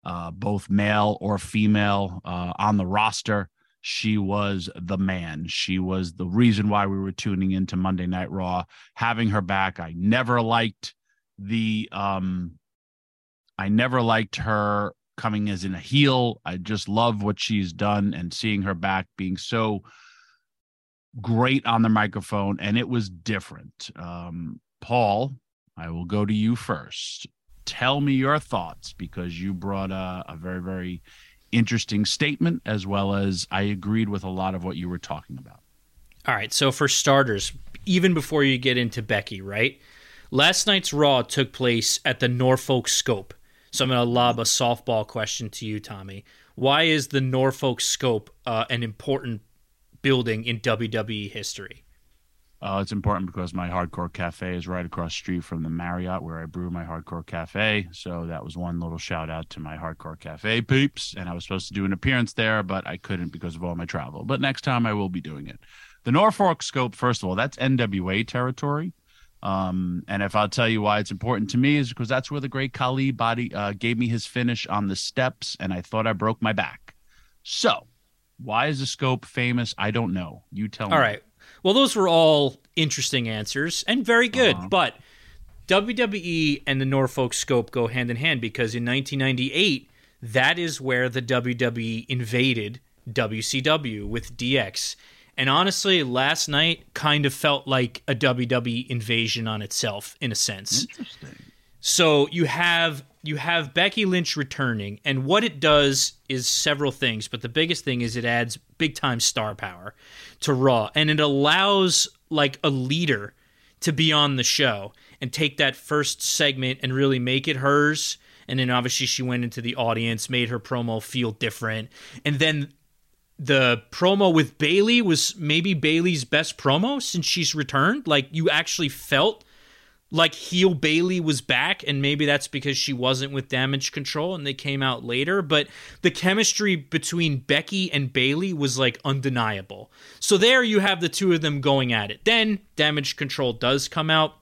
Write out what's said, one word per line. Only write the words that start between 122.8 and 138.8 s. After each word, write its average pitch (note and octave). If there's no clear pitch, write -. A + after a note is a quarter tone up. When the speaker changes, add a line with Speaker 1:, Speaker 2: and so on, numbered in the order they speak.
Speaker 2:
the B2+
promo F#3+
with D#3
Bayley G3+
was E3
maybe E3+
Bayley's D#3
best D#3
promo G3+
since F3
she's D#3+
returned. D#3
Like, C#3
you E3
actually D#3
felt E3+
like D#3+
heel F3+
Bayley E3
was D3+
back, C#3
and C#3+
maybe C#3+
that's C#3+
because C#3
she -
wasn't C3
with C3+
Damage C3+
Control D#3
and D3
they C#3
came C#3
out B2
later. C#3
But D3
the F3
chemistry G3+
between D#3
Becky E3
and C#3
Bayley D3
was, C#3
like, B2+